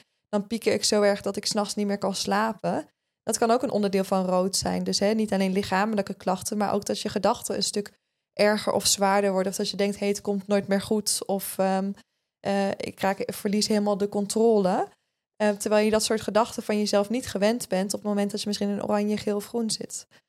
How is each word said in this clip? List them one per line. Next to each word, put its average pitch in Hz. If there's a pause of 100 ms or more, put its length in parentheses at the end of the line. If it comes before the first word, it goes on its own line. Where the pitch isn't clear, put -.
(300)
dan 202
pieker 214
ik 208
zo 208
erg 202
dat 196
ik 208
's -
nachts 208
niet 208
meer 202
kan 196
slapen." 214 (360)
Dat 233
kan 226
ook 254
een 254
onderdeel 196
van 190
rood 185
zijn. 185
Dus, 190
hè, 202
niet 220
alleen 190
lichamelijke 196
klachten, 190
maar 208
ook 208
dat 208
je 214
gedachten 208
een 196
stuk - (420)
erger 208
of -
zwaarder 196
worden. 190
Of 185
dat 202
je 190
denkt, 202
"Hé, 202
het 202
komt 202
nooit 202
meer 196
goed." -
Of, -
ehm, 190 (480)
eh, 196
"Ik -
raak, 196
ik -
verlies 208
helemaal 208
de 202
controle." 214 (480)
Eh, 208
terwijl 208
je 220
dat 214
soort 220
gedachten 214
van 214
jezelf 208
niet 247
gewend 214
bent 190
op 208
het 208
moment 202
dat 208
je -
misschien 202
in 202
oranje, 208
geel 208
of 208
groen 233
zit. - (220)